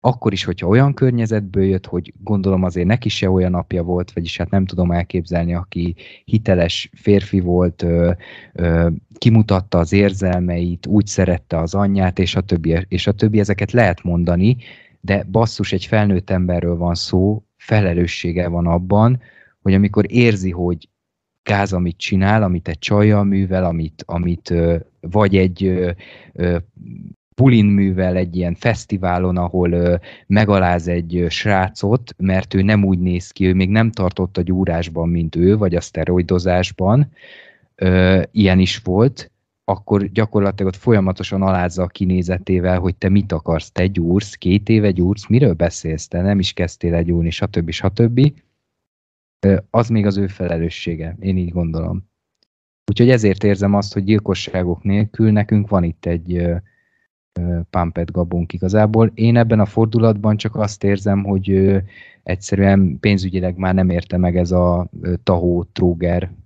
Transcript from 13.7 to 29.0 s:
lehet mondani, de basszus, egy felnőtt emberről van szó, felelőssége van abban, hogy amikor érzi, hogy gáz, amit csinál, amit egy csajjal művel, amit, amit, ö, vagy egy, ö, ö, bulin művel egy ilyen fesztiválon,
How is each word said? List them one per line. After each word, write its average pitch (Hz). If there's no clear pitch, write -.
lehet 104
mondani, 87
de 101
basszus, 113
egy 92
felnőtt 101
emberről 87
van 85
szó, 95
felelőssége 87
van 85
abban, 101
hogy 95
amikor 101
érzi, 107
hogy 87
gáz, 101
amit 90
csinál, 101
amit 90
egy 82
csajjal 104
művel, 95
amit, 82
amit, 87
ö, 85
vagy 95
egy, 92
ö, 90
ö, 87
bulin 120
művel 95
egy 87
ilyen 87
fesztiválon, 92